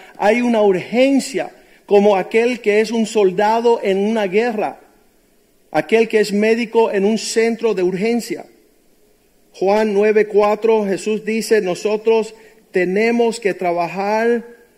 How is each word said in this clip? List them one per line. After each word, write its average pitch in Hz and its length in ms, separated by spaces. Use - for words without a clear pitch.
Hay 226 240
una 233 200
urgencia, 208 880
como 202 320
aquel 226 420
que 208 220
es 220 100
un 226 140
soldado 214 760
en 196 180
una 208 280
guerra, 208 540
aquel 226 380
que 220 100
es 202 140
médico 220 580
en 196 140
un 220 120
centro 226 560
de 185 100
urgencia. 190 640
Juan 214 400
nueve 214 340
cuatro, 214 580
Jesús 196 380
dice, 214 380
"Nosotros 214 720
tenemos 220 720
que 185 140
trabajar, 196 920